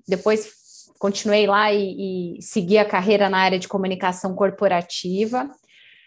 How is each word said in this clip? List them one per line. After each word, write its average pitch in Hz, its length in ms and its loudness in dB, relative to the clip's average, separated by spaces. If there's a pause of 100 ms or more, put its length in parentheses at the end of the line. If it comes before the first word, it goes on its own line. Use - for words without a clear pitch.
depois 214 460 0 (460)
continuei 208 480 2
lá 208 260 2
e, 190 640 -4
e - 60 -16
segui 202 340 2
a 208 80 6
carreira 202 440 2
na 190 100 2
área 190 180 4
de 185 100 -6
comunicação 185 680 -4
corporativa. 196 1120 -2 (580)